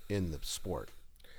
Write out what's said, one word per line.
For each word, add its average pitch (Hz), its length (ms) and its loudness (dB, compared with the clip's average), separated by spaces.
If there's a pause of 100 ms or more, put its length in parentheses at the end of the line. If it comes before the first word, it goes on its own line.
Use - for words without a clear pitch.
in 98 220 6
the 76 120 0
sport. - 480 0 (480)